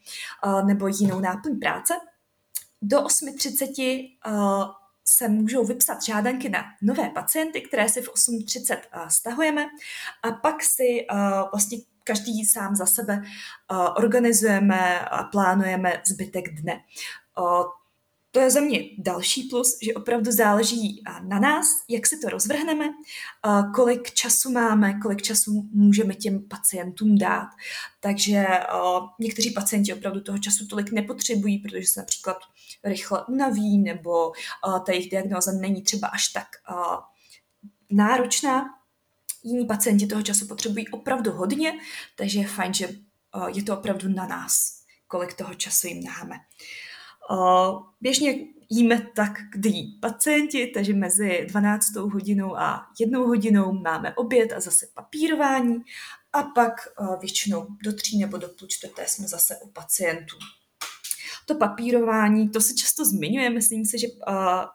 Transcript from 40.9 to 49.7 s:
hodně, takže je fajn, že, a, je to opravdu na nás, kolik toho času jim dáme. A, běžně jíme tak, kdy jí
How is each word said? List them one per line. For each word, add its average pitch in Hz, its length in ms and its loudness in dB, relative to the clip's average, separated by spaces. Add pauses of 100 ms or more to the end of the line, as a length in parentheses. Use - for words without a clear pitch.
hodně, 269 420 -2 (420)
takže 202 240 -2
je 202 80 0
fajn, 190 260 -4
že, 185 160 -2 (420)
a, 185 180 -6
je 202 140 -4
to 202 140 -2
opravdu 190 320 -4
na 185 180 -2
nás, - 560 -2 (240)
kolik 180 260 -6
toho 180 200 -12
času - 340 -2
jim 175 160 -10
dáme. 175 320 -12 (960)
A, 185 400 4 (300)
běžně 269 340 2 (340)
jíme 233 460 4
tak, 208 160 2 (200)
kdy 208 180 0
jí 214 320 -4